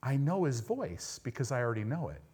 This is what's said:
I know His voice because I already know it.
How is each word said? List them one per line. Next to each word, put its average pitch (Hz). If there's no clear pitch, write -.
I 135
know 170
His 131
voice 113
because 123
I 123
already 113
know 127
it. 73